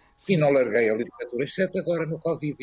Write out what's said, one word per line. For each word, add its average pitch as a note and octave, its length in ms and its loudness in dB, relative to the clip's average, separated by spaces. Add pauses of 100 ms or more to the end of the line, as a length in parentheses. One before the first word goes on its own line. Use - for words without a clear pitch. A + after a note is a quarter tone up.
(300)
E F#3+ 80 4
não D3+ 140 4
larguei A#2 380 4
a G#2+ 40 2
literatura, A#2+ 500 -4
exceto F#3+ 360 -2
agora E3 260 -2
no D#3 140 -6
covid, D3+ 440 -4